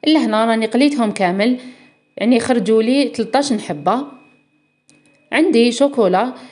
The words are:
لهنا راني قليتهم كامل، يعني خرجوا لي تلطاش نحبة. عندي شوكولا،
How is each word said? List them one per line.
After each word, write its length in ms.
لهنا 380
راني 200
قليتهم 460
كامل، 460
يعني 220
خرجوا 440
لي 260
تلطاش 440
نحبة. 520
عندي 400
شوكولا، 640